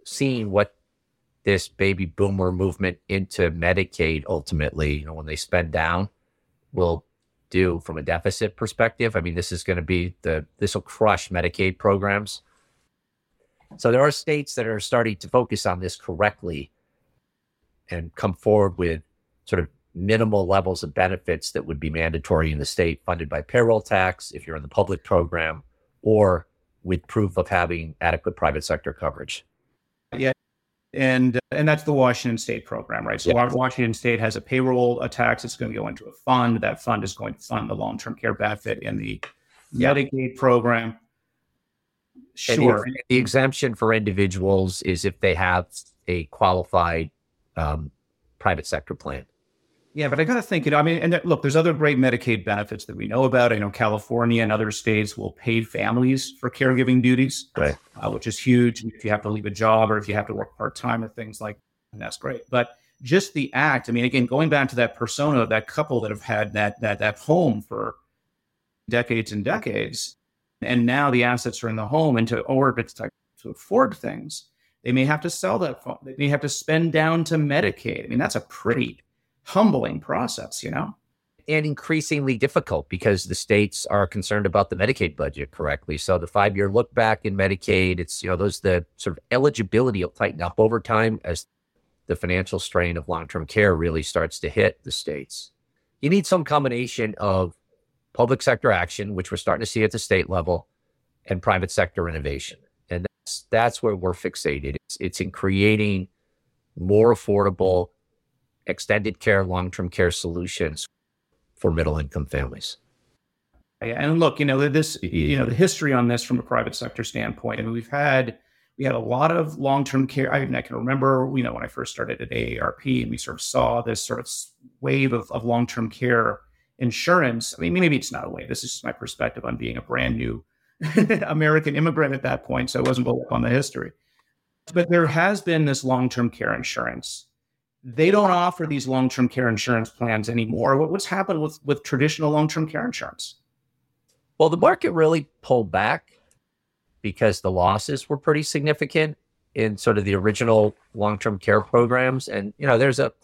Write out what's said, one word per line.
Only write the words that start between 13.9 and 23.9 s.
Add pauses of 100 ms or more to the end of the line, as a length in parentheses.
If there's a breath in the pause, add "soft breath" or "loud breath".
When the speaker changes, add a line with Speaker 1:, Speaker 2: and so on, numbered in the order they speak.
Speaker 1:
there
are
states
that
are
starting
to
focus
on
this
correctly (1200)
and
come
forward
with (420)
sort
of (260)
minimal
levels
of
benefits
that
would
be
mandatory
in
the
state,
funded
by
payroll
tax